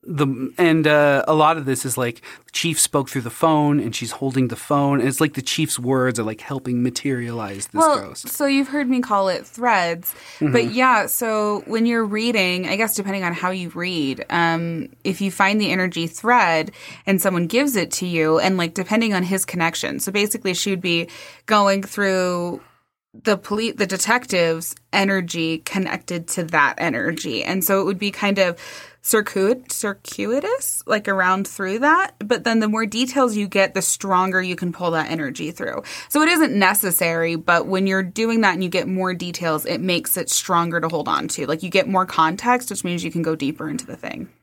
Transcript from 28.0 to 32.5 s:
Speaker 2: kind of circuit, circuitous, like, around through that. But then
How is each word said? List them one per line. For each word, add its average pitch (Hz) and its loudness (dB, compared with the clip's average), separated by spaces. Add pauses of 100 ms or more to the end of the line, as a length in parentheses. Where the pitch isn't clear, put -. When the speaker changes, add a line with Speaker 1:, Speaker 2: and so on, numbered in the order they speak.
Speaker 2:
kind 196 0
of 175 2 (440)
circuit, 214 0
circuitous, 247 -4
like, 208 0
around 190 0
through 196 -4
that. 330 2
But 220 -2
then 226 2